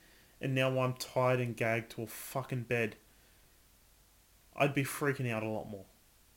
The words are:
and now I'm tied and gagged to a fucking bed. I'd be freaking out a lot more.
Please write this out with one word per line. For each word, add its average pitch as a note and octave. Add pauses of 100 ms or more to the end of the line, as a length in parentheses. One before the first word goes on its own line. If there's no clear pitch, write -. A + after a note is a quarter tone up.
(400)
and C3+
now C3
I'm B2+
tied B2+
and A#2+
gagged A2+
to A#2
a A2
fucking B2+
bed. A#2 (1600)
I'd C#3
be C#3
freaking C3
out A2
a A2
lot G#2+
more. G2 (500)